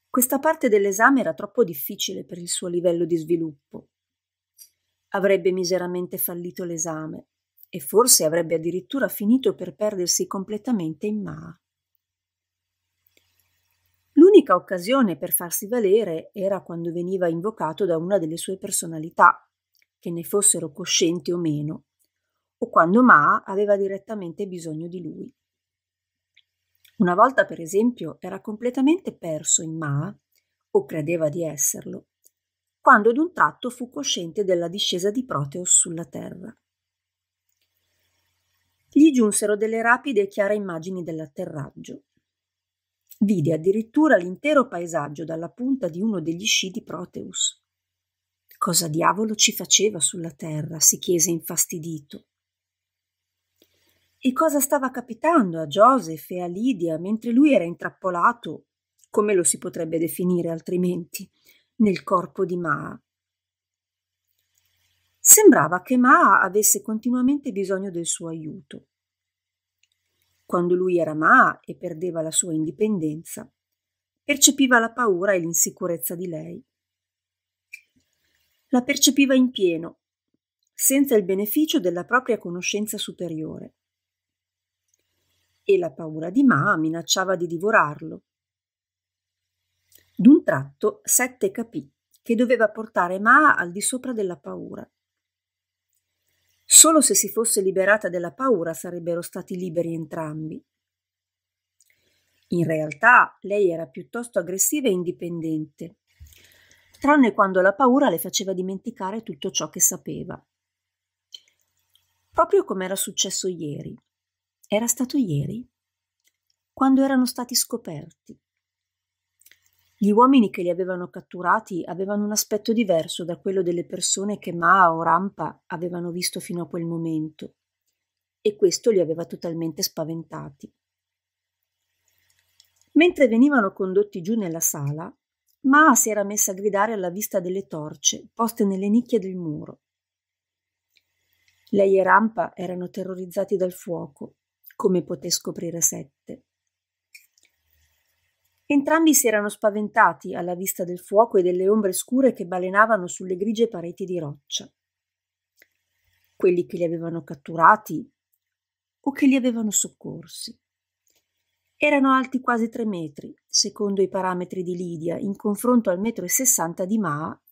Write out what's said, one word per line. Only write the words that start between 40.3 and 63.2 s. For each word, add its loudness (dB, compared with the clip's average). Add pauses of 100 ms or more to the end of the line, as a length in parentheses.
immagini -6
dell'atterraggio. -12 (1200)
Vide 2
addirittura 2
l'intero 0
paesaggio -6
dalla -8
punta -4
di -10
uno -2
degli -6
sci -2
di -12
Proteus. -10 (960)
"Cosa -2
diavolo 0
ci 2
faceva 0
sulla -4
Terra?", -8
si 2
chiese 0
infastidito. -8 (1900)
E 0
cosa 2
stava 0
capitando 0
a -6
Joseph 4
e -8
a -6
Lydia -2
mentre -4
lui 6
era 4
intrappolato, -4 (420)
come 2
lo 2
si 0
potrebbe -6
definire -2
altrimenti, -6 (460)
nel 2
corpo -2
di -4
Maa? -6 (2250)